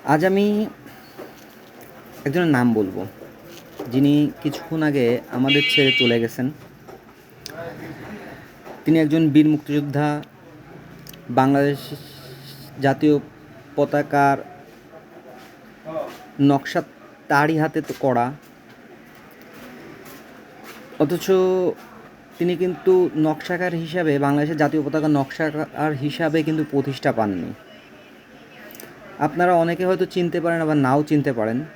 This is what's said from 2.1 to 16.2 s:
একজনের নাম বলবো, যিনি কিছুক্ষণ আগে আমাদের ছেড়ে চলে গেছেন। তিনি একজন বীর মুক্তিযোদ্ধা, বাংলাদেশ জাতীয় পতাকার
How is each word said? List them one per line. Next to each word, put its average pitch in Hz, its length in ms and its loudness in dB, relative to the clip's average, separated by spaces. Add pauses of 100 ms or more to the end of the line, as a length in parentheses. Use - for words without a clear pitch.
একজনের 160 320 0
নাম 123 180 4
বলবো, 98 260 -2 (880)
যিনি 139 240 4 (300)
কিছুক্ষণ 156 400 -6
আগে 139 240 2 (240)
আমাদের 139 400 2
ছেড়ে 139 280 4
চলে 120 220 2
গেছেন। 117 260 -2 (2500)
তিনি 156 140 4
একজন 160 320 2
বীর 151 180 6
মুক্তিযোদ্ধা, 147 600 0 (1200)
বাংলাদেশ 139 500 2 (1000)
জাতীয় 139 340 4 (600)
পতাকার 143 600 2 (2000)